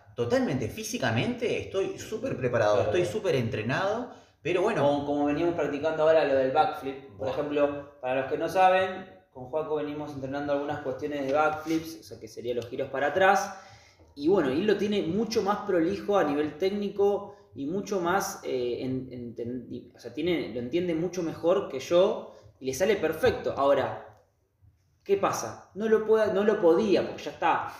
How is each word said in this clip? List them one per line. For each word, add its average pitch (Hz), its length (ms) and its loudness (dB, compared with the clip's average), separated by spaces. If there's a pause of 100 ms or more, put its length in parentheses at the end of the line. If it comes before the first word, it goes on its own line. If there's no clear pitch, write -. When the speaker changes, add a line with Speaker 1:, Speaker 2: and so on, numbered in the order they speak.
(160)
Speaker 1:
Totalmente, 123 520 0
físicamente 185 920 -2
estoy - 360 -4
súper - 380 -6
preparado, 117 400 2
Speaker 2:
Claro, 113 140 2
Speaker 1:
estoy 175 140 2
Speaker 2:
claro. - 140 -4
Speaker 1:
súper 180 180 0
entrenado, 135 760 -2 (300)
pero 175 200 0
bueno. 196 220 2
Speaker 2:
Como, 143 220 2
como 143 200 0
veníamos 165 300 0
practicando 151 480 0
ahora 160 220 6
lo 135 100 2
del 131 160 2
backflip, 147 600 0
por - 80 -20
Speaker 1:
Buah. 131 120 -4
Speaker 2:
ejemplo, 147 720 -2
para 131 200 0
los 135 100 -6
que 151 60 0
no 165 120 -2
saben, 190 560 4 (340)
con 123 120 -14
Joaco 151 240 -2
venimos 147 360 -6
entrenando 143 400 -6
algunas 143 300 -2
cuestiones 143 440 -4
de 135 60 -2
backflips, 156 720 0
o - 20 -20
sea, 113 160 -16
que 110 80 -14
serían 117 300 -6
los 113 100 -4
giros 131 220 -6
para 135 180 -2
atrás. - 480 4 (580)
Y 143 140 -4
bueno, 170 220 4
él 165 180 0
lo 202 100 4
tiene 202 240 0
mucho 196 420 -2
más 202 160 0
prolijo 196 580 0
a 170 80 4
nivel 147 320 0
técnico 202 800 0 (180)
y 139 100 -8
mucho 190 360 -4
más, 180 420 0
eh, 123 380 -2
en, 131 300 -4
en, 120 260 -10
en, 120 580 -8
o - 40 -20
sea, 113 140 -14
tiene, 151 400 -2
lo 123 60 -6
entiende 170 340 -2
mucho 175 300 -2
mejor 175 460 0
que 131 100 -8
yo 185 560 2 (240)
y 131 60 -12
le 131 80 -2
sale 202 240 2
perfecto. 156 580 0
Ahora, 131 680 0 (840)
¿qué 196 100 2
pasa? - 600 -4
No 214 120 -4
lo 214 180 4
pueda, 214 280 4
no 196 100 2
lo 214 160 2
podía, 170 480 6
porque - 160 -10
ya 147 80 -8
está. - 480 -2